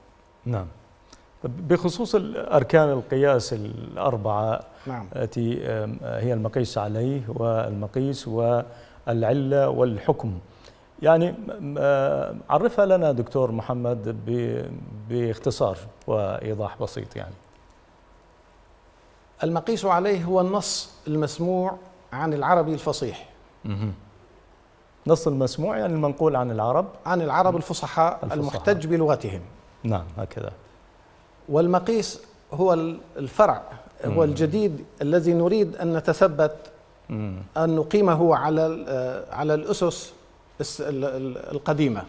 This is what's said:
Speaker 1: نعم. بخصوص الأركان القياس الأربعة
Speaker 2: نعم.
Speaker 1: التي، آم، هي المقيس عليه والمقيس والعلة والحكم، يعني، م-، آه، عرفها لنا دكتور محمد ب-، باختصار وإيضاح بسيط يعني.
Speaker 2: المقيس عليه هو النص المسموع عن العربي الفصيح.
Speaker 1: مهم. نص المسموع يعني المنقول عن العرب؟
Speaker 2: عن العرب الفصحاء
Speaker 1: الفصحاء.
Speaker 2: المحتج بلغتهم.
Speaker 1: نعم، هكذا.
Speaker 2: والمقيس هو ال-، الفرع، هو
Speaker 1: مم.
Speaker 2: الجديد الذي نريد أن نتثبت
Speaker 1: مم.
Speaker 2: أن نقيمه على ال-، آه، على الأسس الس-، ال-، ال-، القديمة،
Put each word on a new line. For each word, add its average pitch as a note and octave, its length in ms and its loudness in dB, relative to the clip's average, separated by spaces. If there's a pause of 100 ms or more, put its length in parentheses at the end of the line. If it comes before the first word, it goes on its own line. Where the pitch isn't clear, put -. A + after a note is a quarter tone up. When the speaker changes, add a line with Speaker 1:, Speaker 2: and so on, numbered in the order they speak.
(460)
Speaker 1:
نعم. G2+ 220 -2 (760)
بخصوص E3+ 720 0
الأركان D#3 760 4
القياس C3+ 640 2
الأربعة A2 1080 -2 (260)
Speaker 2:
نعم. A#2 280 -8
Speaker 1:
التي، A#2 520 -2
آم، A2 360 -4
هي A#2 300 -2
المقيس A2 440 -2
عليه A2+ 500 -2
والمقيس A2+ 1000 -2
والعلة A#2+ 1400 0
والحكم، A#2+ 720 0 (600)
يعني، E3 300 6
م-، F3+ 460 -10
آه، C#3 580 2 (140)
عرفها G3+ 360 4
لنا F3+ 260 4
دكتور B2 400 0
محمد A#2 640 -4 (100)
ب-، A#2 400 -2 (440)
باختصار A#2 680 0 (300)
وإيضاح G#2 760 -4
بسيط A2 340 -10
يعني. F#2+ 180 -12 (2000)
Speaker 2:
المقيس E3+ 420 -2
عليه F#3 380 2
هو F#3 180 2
النص - 500 -2 (160)
المسموع F3 680 -2 (360)
عن D3+ 200 -2
العربي D#3 400 2
الفصيح. C3 560 -4 (360)
Speaker 1:
مهم. G#2 280 -4 (1120)
نص D#3+ 200 4
المسموع D3 500 -2
يعني G3 160 0
المنقول D3+ 420 0
عن B2 160 0
العرب؟ A#2+ 340 0 (200)
Speaker 2:
عن F3 160 0
العرب E3+ 340 2
الفصحاء E3 680 0
Speaker 1:
الفصحاء. D3 160 -2
Speaker 2:
المحتج D#3 480 0
بلغتهم. D3 540 0 (420)
Speaker 1:
نعم، G2+ 200 -2 (140)
هكذا. - 340 -8 (1000)
Speaker 2:
والمقيس F3+ 720 2 (320)
هو F3 200 4
ال-، E3 240 -2 (200)
الفرع، C#3 440 2 (440)
هو A2+ 60 0
Speaker 1:
مم. D#3+ 100 4
Speaker 2:
الجديد D#3 640 2 (160)
الذي E3 320 2
نريد F3 420 2
أن E3+ 180 -2
نتثبت D#3 600 2 (540)
Speaker 1:
مم. G#2+ 260 -6 (220)
Speaker 2:
أن D#3+ 180 2
نقيمه D#3+ 600 4
على D#3 300 2
ال-، D#3+ 220 -4
آه، B2+ 480 -4
على D3+ 180 0
الأسس D#3+ 600 -2 (480)
الس-، - 200 -6
ال-، C#3 240 -4
ال-، C3 460 -6
القديمة، C#3 580 0